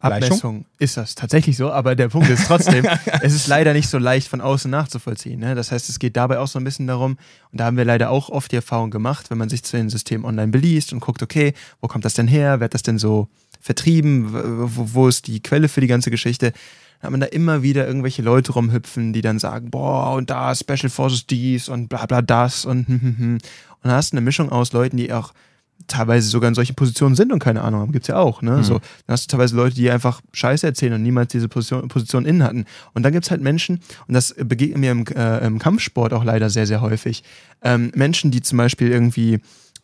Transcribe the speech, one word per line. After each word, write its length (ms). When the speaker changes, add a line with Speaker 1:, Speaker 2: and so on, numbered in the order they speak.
Speaker 1:
Gleichung? 220
Speaker 2:
Abmessung 420
ist 180
das 180
tatsächlich 440
so, 120
aber 240
der 140
Punkt 220
ist 160
trotzdem, 400
Speaker 1:
<laughs> 180
Speaker 2:
es 140
ist 140
leider 260
nicht 160
so 80
leicht 300
von 120
außen 300
nachzuvollziehen, 720
ne? 140
Das 160
heißt, 200
es 80
geht 180
dabei 220
auch 80
so 120
ein 60
bisschen 220
darum, 320
und 80
da 60
haben 100
wir 80
leider 240
auch 220
oft 200
die 60
Erfahrung 340
gemacht, 380
wenn 80
man 140
sich 120
zu 140
den 140
Systemen 340
online 280
beliest 420
und 60
guckt, 220
okay, 300
wo 60
kommt 180
das 80
denn 140
her, 320
wer 60
hat 80
das 80
denn 160
so 300
vertrieben, 720
w-, 440
wo, 180
wo 140
ist 180
die 160
Quelle 260
für 140
die 60
ganze 220
Geschichte, 420
dann 80
hat 40
man 80
da 60
immer 360
wieder 240
irgendwelche 360
Leute 300
rumhüpfen, 600
die 80
dann 180
sagen, 320
„Boah, 440
und 160
da 240
Special 360
Forces 380
dies 400
und 200
bla 180
bla 160
das“ 420
und 240
hm, 120
hm, 180
hm. 160
Und 60
da 80
hast 200
du 40
eine 80
Mischung 260
aus 220
Leuten, 240
die 160
auch 200
teilweise 420
sogar 200
in 80
solchen 180
Positionen 400
sind 180
und 60
keine 240
Ahnung 200
haben, 100
gibt's 160
ja 80
auch, 260
ne? 140
Speaker 1:
Mhm. 80
Speaker 2:
So, 140
dann 340
hast 120
du 120
teilweise 180
Leute, 220
die 160
einfach 280
Scheiße 340
erzählen 280
und 100
niemals 260
diese 180
Position, 380
Position 380
innen 180
hatten. 220
Und 100
dann 80
gibt's 180
halt 120
Menschen, 380
und 60
das 220
begegnet 420
mir 120
im, 160
äh, 400
im 140
Kampfsport 520
auch 120
leider 260
sehr, 160
sehr 140
häufig, 420
ähm, 320
Menschen, 380
die 100
zum 160
Beispiel 320
irgendwie, 440